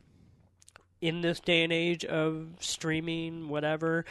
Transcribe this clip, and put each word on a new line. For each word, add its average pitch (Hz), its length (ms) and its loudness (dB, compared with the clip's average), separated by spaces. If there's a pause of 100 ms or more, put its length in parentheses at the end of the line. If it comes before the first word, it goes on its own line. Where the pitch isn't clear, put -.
(1000)
in 170 220 0
this 170 180 2
day 165 240 4
and 165 80 0
age 170 320 0
of 160 440 -2 (120)
streaming, 165 880 -4
whatever, 156 640 0